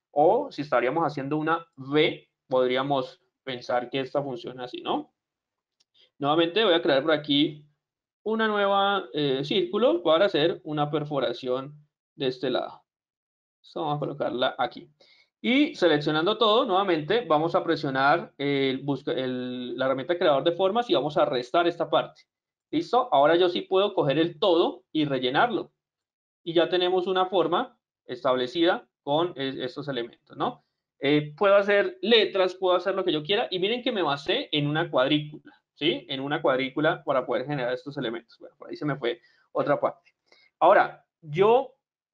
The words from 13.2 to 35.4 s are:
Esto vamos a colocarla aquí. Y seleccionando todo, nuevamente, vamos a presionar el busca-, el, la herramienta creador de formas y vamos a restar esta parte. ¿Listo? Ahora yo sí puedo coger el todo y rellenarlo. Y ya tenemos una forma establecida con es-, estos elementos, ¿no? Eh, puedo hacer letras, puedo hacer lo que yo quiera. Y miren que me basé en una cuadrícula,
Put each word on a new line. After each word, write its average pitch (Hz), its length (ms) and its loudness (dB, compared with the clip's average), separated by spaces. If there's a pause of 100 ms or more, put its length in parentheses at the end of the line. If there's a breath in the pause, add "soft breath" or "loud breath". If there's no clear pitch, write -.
Esto - 200 -12
vamos 147 160 -2
a - 20 -10
colocarla 127 580 -4
aquí. 127 320 -6 (560 soft breath)
Y 269 300 2
seleccionando 160 640 2
todo, 220 260 4
nuevamente, 190 640 0
vamos 160 260 2
a 170 120 0
presionar 151 720 0
el 139 440 0
busca-, 143 300 -4
el, 123 680 -6
la 131 100 0
herramienta 135 300 -2
creador 156 280 2
de 170 80 2
formas 190 360 0
y 190 40 0
vamos 147 240 0
a 156 80 4
restar 147 420 0
esta 165 220 -2
parte. - 320 -2 (500)
¿Listo? 170 400 0
Ahora 147 240 6
yo 175 140 4
sí 185 100 -2
puedo 196 340 0
coger 143 260 0
el 165 200 -2
todo 185 540 2
y 156 100 0
rellenarlo. 143 680 0 (720)
Y 160 80 -8
ya 160 160 4
tenemos 180 380 0
una 185 180 0
forma 185 520 0 (280)
establecida 127 840 -2 (160)
con 160 320 -2
es-, 135 220 -6
estos 135 320 -8
elementos, 120 480 -10
¿no? 196 260 -6 (360)
Eh, 147 360 0
puedo 202 200 4
hacer 202 460 2
letras, 190 540 2
puedo 180 220 2
hacer 190 180 -2
lo 190 80 -4
que 180 80 0
yo 151 100 -2
quiera. 202 300 -2
Y 185 80 -4
miren 226 240 -2
que 254 80 -2
me 208 100 -2
basé 165 520 -2
en 147 120 0
una 156 240 -2
cuadrícula, 147 720 -2 (120)